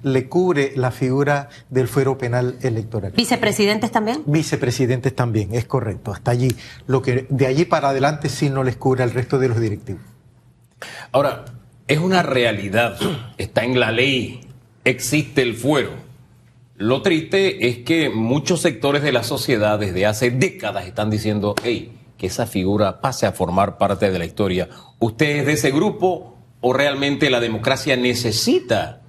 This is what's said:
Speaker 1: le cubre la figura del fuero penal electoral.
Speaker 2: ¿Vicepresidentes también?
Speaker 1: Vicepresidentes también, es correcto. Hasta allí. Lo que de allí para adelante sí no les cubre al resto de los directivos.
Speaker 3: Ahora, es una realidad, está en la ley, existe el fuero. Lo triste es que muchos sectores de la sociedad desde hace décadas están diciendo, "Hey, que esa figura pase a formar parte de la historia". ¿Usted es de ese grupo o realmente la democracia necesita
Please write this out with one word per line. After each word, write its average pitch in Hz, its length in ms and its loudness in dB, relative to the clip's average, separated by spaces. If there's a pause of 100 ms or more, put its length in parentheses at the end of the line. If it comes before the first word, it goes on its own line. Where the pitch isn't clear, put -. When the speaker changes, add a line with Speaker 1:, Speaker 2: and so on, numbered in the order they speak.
Speaker 1:
le 127 260 0
cubre 156 480 2
la 127 160 0
figura 139 580 0 (200)
del 127 180 2
fuero 131 300 0
penal 123 460 -2
electoral. 110 480 -4
Speaker 2:
¿Vicepresidentes 214 800 0
también? 233 340 -2
Speaker 1:
Vicepresidentes 131 920 0
también, 107 380 0
es 120 120 -2
correcto. 107 460 -4
Hasta 98 200 -4
allí. 123 240 2 (320)
Lo 127 140 2
que 127 280 -2
de 135 160 2
allí 135 200 2
para 147 240 2
adelante 143 400 0
sí 147 200 -2
no 135 140 0
les 123 140 0
cubre 123 260 2
al 120 80 0
resto 120 260 -2
de 131 120 2
los 113 100 0
directivos. 104 420 -4 (1080)
Speaker 3:
Ahora, 139 340 0 (420)
es 147 120 2
una 180 240 2
realidad, 117 760 0 (400)
está - 260 -2
en 127 160 2
la 113 120 2
ley, 123 560 0 (360)
existe 143 600 0
el 120 120 0
fuero. 127 360 2 (840)
Lo 123 260 0
triste 180 640 2
es 117 120 -2
que 156 300 0
muchos 127 520 0
sectores 143 420 0
de 151 80 2
la 123 100 2
sociedad 107 560 0
desde 95 300 0
hace 113 240 2
décadas 107 560 -2
están 107 240 -2
diciendo, 104 500 0
"Hey, 113 340 -4 (220)
que - 80 -6
esa 110 220 -4
figura 98 540 0
pase 131 260 0
a 92 60 0
formar 95 440 0
parte 98 320 0
de 92 80 0
la 85 80 -4
historia". 90 440 -2 (280)
¿Usted 147 440 0
es 131 40 -2
de 147 80 2
ese 147 160 2
grupo 175 680 0 (220)
o 123 140 2
realmente 139 560 0
la 123 100 2
democracia 120 580 0
necesita 117 1120 0